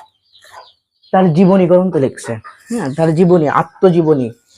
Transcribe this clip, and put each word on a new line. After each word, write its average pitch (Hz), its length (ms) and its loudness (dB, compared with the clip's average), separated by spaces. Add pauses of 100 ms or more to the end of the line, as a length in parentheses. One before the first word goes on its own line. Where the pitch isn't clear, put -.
(1120)
তার 185 220 0
জীবনী 185 320 2
গ্রন্থ 180 300 0
লিখছেন, 120 480 -6
হ্যাঁ, 175 500 -10
তার 160 200 0
জীবনী, 170 340 2
আত্মজীবনী, 156 800 0 (280)